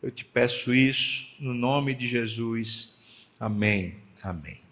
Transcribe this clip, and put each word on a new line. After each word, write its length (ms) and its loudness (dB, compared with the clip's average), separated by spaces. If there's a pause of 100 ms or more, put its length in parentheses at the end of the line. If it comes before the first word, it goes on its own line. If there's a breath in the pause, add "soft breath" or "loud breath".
Eu 80 -4
te 160 -14
peço 480 2
isso 540 2 (120)
no 140 -4
nome 400 0
de 140 -6
Jesus. 920 -4 (420 loud breath)
Amém. 580 0 (260)
Amém. 360 -8 (120)